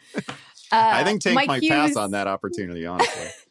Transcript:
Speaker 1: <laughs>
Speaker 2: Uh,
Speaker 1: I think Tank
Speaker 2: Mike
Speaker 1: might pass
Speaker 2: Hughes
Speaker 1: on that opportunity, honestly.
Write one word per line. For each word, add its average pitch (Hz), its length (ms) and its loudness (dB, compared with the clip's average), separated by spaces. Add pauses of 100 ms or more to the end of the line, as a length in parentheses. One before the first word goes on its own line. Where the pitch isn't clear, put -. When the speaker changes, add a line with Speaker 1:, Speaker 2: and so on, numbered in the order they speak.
Speaker 1:
<laughs> - 40 -20 (640)
Speaker 2:
Uh, 226 220 6
Speaker 1:
I 131 100 2
think 202 180 0
Tank 226 140 2
Speaker 2:
Mike 269 100 4
Speaker 1:
might 131 160 0
pass 311 280 2
Speaker 2:
Hughes - 60 -2
Speaker 1:
on 104 140 -2
that 101 160 -2
opportunity, 95 600 -6
honestly. - 420 -4 (220)